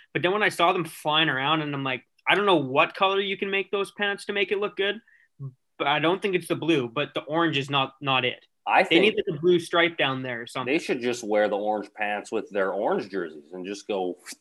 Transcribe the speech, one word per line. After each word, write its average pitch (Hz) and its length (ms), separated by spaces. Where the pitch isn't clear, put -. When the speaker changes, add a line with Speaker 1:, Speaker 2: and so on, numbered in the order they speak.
Speaker 1:
But 147 100
then 175 100
when 214 100
I 196 60
saw 170 240
them 185 120
flying 156 440
around, 143 340
and 147 120
I'm 139 100
like, 127 200
I 165 60
don't 202 120
know 185 100
what 147 380
color 196 260
you 196 160
can 196 140
make 190 200
those 196 220
pants 202 340
to 208 60
make 202 200
it 196 60
look 202 180
good, 202 240
but 147 80
I 147 120
don't 170 240
think 196 120
it's 170 140
the 165 80
blue, 143 320
but 139 260
the 156 80
orange 156 360
is 139 120
not, 135 300
not 131 240
it. - 200
Speaker 2:
I 131 180
Speaker 1:
They 170 160
need, 208 140
Speaker 2:
think 208 140
Speaker 1:
like, 156 100
a - 20
blue 175 180
stripe 170 380
down 135 260
there 123 200
or 120 40
something. 127 260
Speaker 2:
they 160 60
should 165 220
just 120 240
wear 104 240
the 101 80
orange 104 380
pants 104 360
with 107 200
their 98 220
orange 120 380
jerseys 82 420
and 92 140
just 101 220
go 92 300